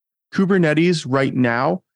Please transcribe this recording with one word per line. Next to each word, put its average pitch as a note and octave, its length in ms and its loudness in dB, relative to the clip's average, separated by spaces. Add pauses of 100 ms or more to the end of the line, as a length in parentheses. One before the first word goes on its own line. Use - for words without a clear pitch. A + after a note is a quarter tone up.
(340)
Kubernetes E3+ 760 2
right C3+ 280 -2
now C3 480 -2 (120)